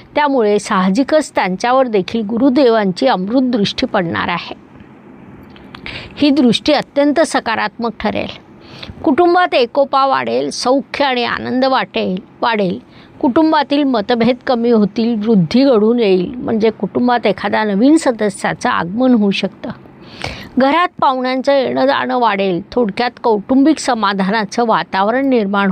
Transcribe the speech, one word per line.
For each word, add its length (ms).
त्यामुळे 440
साहजिकच 760
त्यांच्यावर 520
देखील 340
गुरुदेवांची 880
अमृत 340
दृष्टी 460
पडणार 400
आहे. 360
ही 140
दृष्टी 440
अत्यंत 460
सकारात्मक 800
ठरेल. 300
कुटुंबात 500
एकोपा 520
वाढेल, 440
सौख्य 560
आणि 180
आनंद 420
वाटेल, 540
वाढेल. 520
कुटुंबातील 600
मतभेद 520
कमी 240
होतील, 440
वृद्धी 360
घडून 360
येईल, 380
म्हणजे 320
कुटुंबात 580
एखाद्या 360
नवीन 340
सदस्याचं 720
आगमन 440
होऊ 180
शकतं. 380
घरात 300
पाहुण्यांचं 520
येणं 320
जाणं 340
वाढेल. 420
थोडक्यात 400
कौटुंबिक 560
समाधानाचं 840
वातावरण 640
निर्माण 420